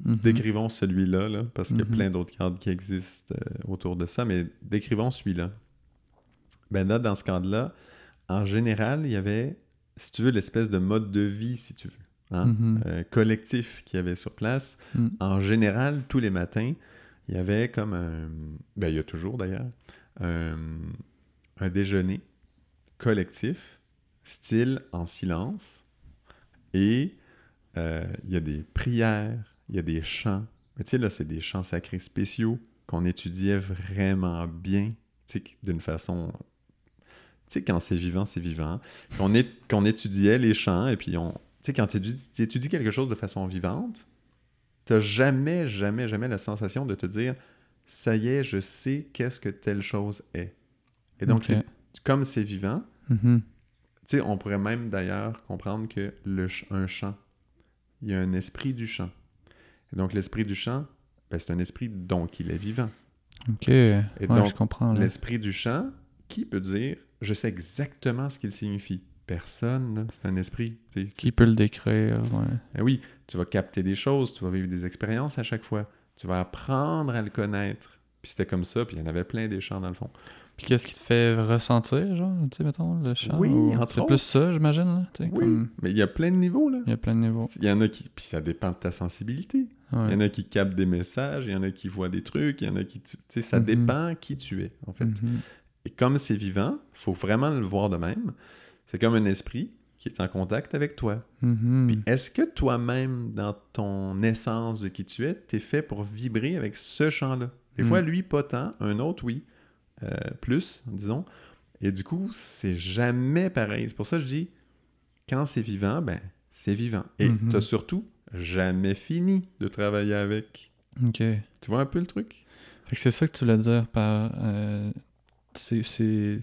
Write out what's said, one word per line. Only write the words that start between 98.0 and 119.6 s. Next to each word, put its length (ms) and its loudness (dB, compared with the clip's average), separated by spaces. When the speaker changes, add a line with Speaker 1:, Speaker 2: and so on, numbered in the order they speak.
Speaker 2:
C'est 140 -6
comme 140 4
un 100 6
esprit 460 -2
qui 120 -8
est 100 -6
en 80 0
contact 460 -4
avec 220 -2
toi. 280 -2
Speaker 1:
Mhm. 460 4
Speaker 2:
Puis 180 4
est-ce 260 0
que 120 0
toi-même, 920 0
dans 240 -4
ton 500 -4
essence 580 0
de 80 -4
qui 180 -10
tu 180 -6
es, 100 0
t'es 260 -6
fait 200 -2
pour 240 -6
vibrer 540 -2
avec 180 -4
ce 320 0
chant-là ? 420 -2
Des 80 2
Speaker 1:
Hmm. 20 6
Speaker 2:
fois, 160 6
lui, 200 0
pas 200 2
tant. 380 -4
Un 180 0
autre, 260 -4
oui. 200 -4
Euh, 80 -6
plus, 440 -2
disons. 380 -4
Et 100 2
du 140 -4
coup, 280 -4
c'est 440 -4
jamais 720 0
pareil. 400 -2
C'est 80 -14
pour 100 -4
ça 120 0
que 60 -2
je 40 -6
dis, 220 -4
quand 180 0
c'est 160 -2
vivant, 400 0
ben, 180 -2
c'est 240 -2
vivant. 300 -2
Et 120 6
Speaker 1:
Mhm. 200 2
Speaker 2:
t'as 120 4
surtout 420 -2
jamais 600 2
fini 540 2